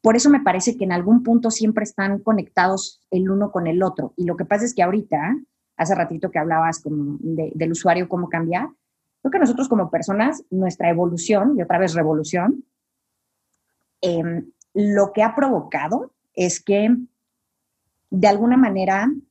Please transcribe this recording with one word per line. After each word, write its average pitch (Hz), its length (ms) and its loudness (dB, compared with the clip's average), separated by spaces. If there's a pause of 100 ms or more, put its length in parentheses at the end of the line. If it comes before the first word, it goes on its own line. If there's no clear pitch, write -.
por 226 140 6
eso 247 160 4
me 285 100 6
parece 185 360 0
que 202 80 -4
en 185 80 -2
algún 202 320 4
punto 233 260 2
siempre 220 320 0
están 202 380 -4
conectados 190 800 -2 (100)
el 190 180 0
uno 202 220 0
con 175 160 -4
el 170 160 0
otro. - 340 -4
Y 180 100 -4
lo 170 100 -4
que 180 80 -6
pasa 208 200 0
es 240 80 -4
que 185 120 0
ahorita, 185 520 -2 (400)
hace 165 200 0
ratito 170 340 -4
que 165 80 -4
hablabas 160 400 0
como 147 400 -6
de, 160 380 -4
del 160 160 -2
usuario, 175 360 0
cómo 175 200 -4
cambia, 170 440 -4 (480)
creo 269 120 -4
que 381 80 0
nosotros 254 280 0
como 196 220 0
personas, 208 600 -2
nuestra 185 380 -2
evolución, 180 680 0
y 180 40 -2
otra 170 160 -2
vez 175 160 0
revolución, 160 720 0 (1400)
em, 170 520 -4 (200)
lo 202 400 2
que 214 120 2
ha 226 100 0
provocado 175 800 -2 (180)
es 180 300 -2
que, 208 340 2 (1120)
de 190 180 4
alguna 226 280 4
manera 196 560 2 (180)